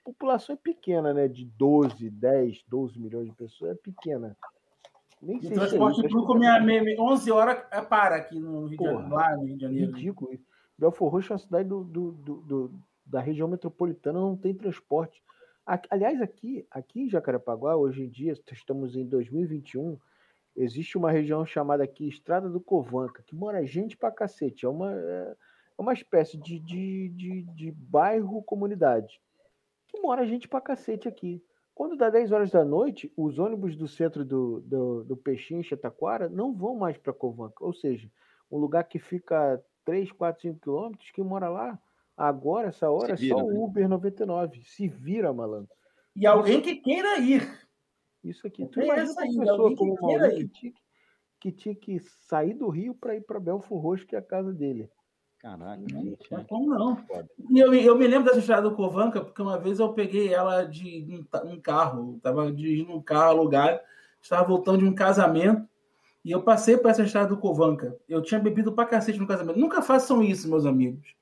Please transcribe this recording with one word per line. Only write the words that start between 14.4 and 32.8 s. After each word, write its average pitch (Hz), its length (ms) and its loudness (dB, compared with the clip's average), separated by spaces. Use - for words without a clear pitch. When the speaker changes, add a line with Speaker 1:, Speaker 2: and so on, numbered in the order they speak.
Speaker 1:
transporte. 165 680 -6
A-, 180 140 -2
aliás, 226 320 0
aqui, 226 480 -10
aqui 135 320 -12
em 269 60 -4
Jacarepaguá, 131 680 -2
hoje 135 300 0
em 127 40 -10
dia, 131 240 -6
estamos 131 420 -8
em 131 120 -6
dois 123 240 0
mil 156 120 -2
e 180 40 -2
vinte 151 260 -10
e 127 60 -6
um, 151 200 -8
existe 131 420 -6
uma 170 140 2
região 156 340 0
chamada 143 380 0
aqui 139 260 -6
Estrada 180 400 -4
do 175 120 -6
Covanca, 127 680 -4
que - 80 -20
mora 185 320 -6
gente 180 300 -8
pra 220 160 -4
cacete. 196 540 -6
É - 20 0
uma, 175 240 -6
é, 175 420 -8
é - 60 -10
uma 240 100 -2
espécie 165 460 0
de, 160 220 -12
de, 185 480 -8
de, 180 340 -10
de 160 300 -14
bairro, 190 720 0
comunidade, 175 760 -2
que 427 120 -12
mora 262 240 0
gente 240 220 -6
pra 262 140 -6
cacete 233 480 -8
aqui. 175 340 -10
Quando 320 220 -8
dá 226 140 2
dez 220 220 2
horas 208 180 2
da 165 140 6
noite, 175 520 -2